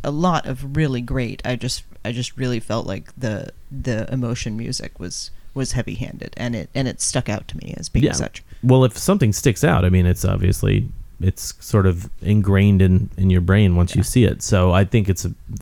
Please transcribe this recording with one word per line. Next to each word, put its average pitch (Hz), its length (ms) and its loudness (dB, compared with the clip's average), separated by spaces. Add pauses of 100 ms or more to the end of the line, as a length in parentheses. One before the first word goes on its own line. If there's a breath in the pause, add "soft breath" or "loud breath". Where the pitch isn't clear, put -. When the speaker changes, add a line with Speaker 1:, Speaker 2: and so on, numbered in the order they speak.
Speaker 1:
a 139 80 -2
lot 165 340 0
of 135 320 -8
really 135 240 0
great. 120 440 -6
I 123 100 -2
just, 123 280 -6 (220)
I 113 60 -4
just 120 260 -8
really 123 220 -2
felt 107 260 -4
like - 320 -8
the, 110 340 -6 (200)
the 123 420 -4
emotion 120 440 -4
music - 420 -8
was - 320 -10 (220 soft breath)
was 131 200 -4
heavy-handed, - 640 -8
and 120 180 -6
it, 90 200 -8
and 135 120 0
it 104 140 -6
stuck - 280 -2
out 104 200 -6
to - 80 -10
me - 200 -12
as - 120 -12
being 123 160 2
Speaker 2:
Yeah. - 80 0
Speaker 1:
such. - 300 -8 (200 soft breath)
Speaker 2:
Well, 127 220 6
if 120 120 -2
something 180 360 2
sticks - 300 0
out, 117 220 4
I 90 40 4
mean, 92 160 6
it's 87 200 2
obviously, 95 640 2 (340)
it's - 380 -2
sort 101 260 2
of 90 240 0 (120)
ingrained 98 600 4
in, 95 360 4
in 95 120 2
your 90 120 4
brain 92 340 4
once 87 200 2
you 98 40 4
Speaker 1:
Yeah. - 60 2
Speaker 2:
see - 200 4
it. - 160 0
So 90 300 2
I 92 140 4
think 98 240 0
it's - 160 -2
an - 100 -4 (260)